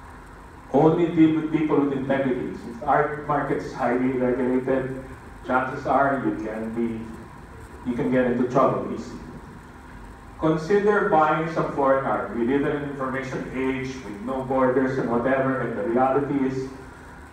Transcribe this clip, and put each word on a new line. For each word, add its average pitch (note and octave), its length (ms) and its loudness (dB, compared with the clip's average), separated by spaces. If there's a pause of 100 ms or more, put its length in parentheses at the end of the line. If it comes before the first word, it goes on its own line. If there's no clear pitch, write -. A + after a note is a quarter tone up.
(720)
Only D#3+ 420 6
deal D#3+ 260 6
with - 120 -4
people D3+ 280 2
with C#3 120 2
integrity. C3 640 -2
Since - 220 -12
the D3 60 -6
art D3 400 2
market C#3+ 320 0
is - 140 -8
highly B2+ 400 0
regulated, B2+ 920 0 (440)
chances C3 400 -2
are C3+ 380 2
you G#2 200 -2
can A2 300 -6
be, A#2 260 -2 (880)
you A#2+ 80 -2
can B2 140 0
get B2+ 160 4
into A#2+ 240 2
trouble G#2+ 420 2
easily. - 280 -10 (1200)
Consider G3 680 4
buying D#3+ 440 4
some - 220 -2
foreign C3+ 300 4
art. B2 320 -2
We A#2 100 0
live C#3 160 2
in D3 140 0
an C#3 140 -4
information C3 640 -6
age C3 340 -2 (160)
with G2+ 180 -10
no C3 200 -4
borders C3 560 2
and A#2 120 -2
whatever, C3 520 2
and A2+ 140 -4
the G2+ 60 -4
reality C3+ 640 2
is C3 220 -4 (640)